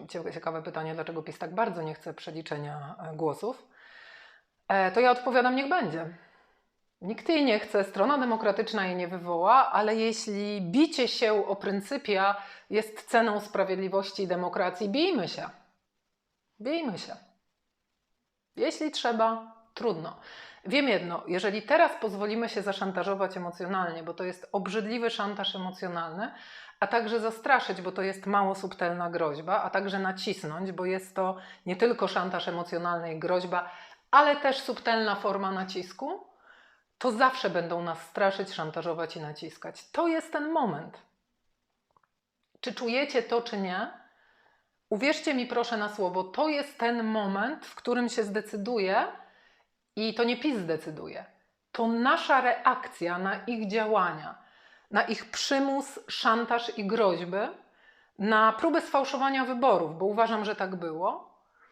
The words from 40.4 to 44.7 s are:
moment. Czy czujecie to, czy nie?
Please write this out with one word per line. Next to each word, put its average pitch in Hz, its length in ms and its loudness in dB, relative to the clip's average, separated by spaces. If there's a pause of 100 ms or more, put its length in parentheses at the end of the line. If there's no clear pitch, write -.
moment. 226 500 -2 (1600)
Czy 247 140 -8
czujecie 247 500 0
to, 233 180 0
czy 226 160 -6
nie? 196 460 -4 (920)